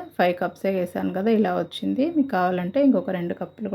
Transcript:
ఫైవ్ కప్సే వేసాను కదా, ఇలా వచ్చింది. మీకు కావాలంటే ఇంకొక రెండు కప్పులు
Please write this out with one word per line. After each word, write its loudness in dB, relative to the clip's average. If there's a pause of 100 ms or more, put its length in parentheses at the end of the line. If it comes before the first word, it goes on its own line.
(180)
ఫైవ్ 4
కప్సే -4
వేసాను -4
కదా, 0 (100)
ఇలా 2 (100)
వచ్చింది. -2
మీకు 0
కావాలంటే 0
ఇంకొక 4
రెండు -4
కప్పులు -8